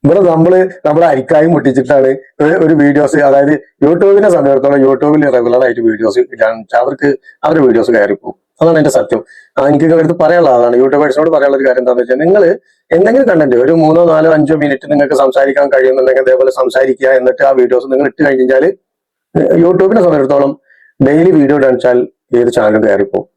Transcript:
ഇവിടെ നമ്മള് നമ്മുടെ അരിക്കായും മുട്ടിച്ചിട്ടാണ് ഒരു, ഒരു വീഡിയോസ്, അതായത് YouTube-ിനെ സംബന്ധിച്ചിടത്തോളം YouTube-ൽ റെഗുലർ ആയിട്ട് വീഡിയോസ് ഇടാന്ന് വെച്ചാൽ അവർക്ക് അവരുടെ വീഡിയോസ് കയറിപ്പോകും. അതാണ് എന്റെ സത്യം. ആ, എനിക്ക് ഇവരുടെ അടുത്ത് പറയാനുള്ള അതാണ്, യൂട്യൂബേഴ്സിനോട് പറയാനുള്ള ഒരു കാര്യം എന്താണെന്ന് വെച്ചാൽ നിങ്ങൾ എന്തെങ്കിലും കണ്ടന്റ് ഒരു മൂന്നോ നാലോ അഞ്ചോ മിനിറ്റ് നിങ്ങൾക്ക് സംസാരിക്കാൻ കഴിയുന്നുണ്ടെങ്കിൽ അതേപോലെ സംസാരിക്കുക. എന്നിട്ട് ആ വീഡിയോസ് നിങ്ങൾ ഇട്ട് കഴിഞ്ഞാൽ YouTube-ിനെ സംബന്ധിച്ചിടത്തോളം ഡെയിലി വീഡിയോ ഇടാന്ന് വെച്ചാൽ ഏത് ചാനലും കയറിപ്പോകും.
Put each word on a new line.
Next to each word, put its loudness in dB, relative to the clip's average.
ഇവിടെ 2
നമ്മള് 2
നമ്മുടെ 0
അരിക്കായും 0
മുട്ടിച്ചിട്ടാണ് 0
ഒരു, 0
ഒരു 0
വീഡിയോസ്, 0
അതായത് 2
YouTube-ിനെ 2
സംബന്ധിച്ചിടത്തോളം 0
YouTube-ൽ 0
റെഗുലർ 0
ആയിട്ട് -4
വീഡിയോസ് -2
ഇടാന്ന് -4
വെച്ചാൽ -4
അവർക്ക് -4
അവരുടെ 0
വീഡിയോസ് 0
കയറിപ്പോകും. -2
അതാണ് 2
എന്റെ 0
സത്യം. -2
ആ, -2
എനിക്ക് 0
ഇവരുടെ 2
അടുത്ത് -2
പറയാനുള്ള 2
അതാണ്, 0
യൂട്യൂബേഴ്സിനോട് 0
പറയാനുള്ള 0
ഒരു -2
കാര്യം 0
എന്താണെന്ന് -2
വെച്ചാൽ -2
നിങ്ങൾ 2
എന്തെങ്കിലും 2
കണ്ടന്റ് 0
ഒരു 2
മൂന്നോ 2
നാലോ 2
അഞ്ചോ 0
മിനിറ്റ് -4
നിങ്ങൾക്ക് 0
സംസാരിക്കാൻ 0
കഴിയുന്നുണ്ടെങ്കിൽ 0
അതേപോലെ 0
സംസാരിക്കുക. -2
എന്നിട്ട് 0
ആ 2
വീഡിയോസ് 0
നിങ്ങൾ -2
ഇട്ട് -6
കഴിഞ്ഞാൽ 0
YouTube-ിനെ 0
സംബന്ധിച്ചിടത്തോളം 0
ഡെയിലി 2
വീഡിയോ 2
ഇടാന്ന് 0
വെച്ചാൽ 0
ഏത് 2
ചാനലും 0
കയറിപ്പോകും. -2